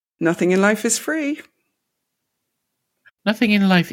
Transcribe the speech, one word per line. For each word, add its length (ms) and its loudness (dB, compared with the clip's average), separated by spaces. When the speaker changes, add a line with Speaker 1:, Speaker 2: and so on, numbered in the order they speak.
Speaker 1:
Nothing 320 0
in 100 2
life 240 0
is 120 -2
free. 400 -6
Speaker 2:
Nothing 260 0
in 180 2
life 240 2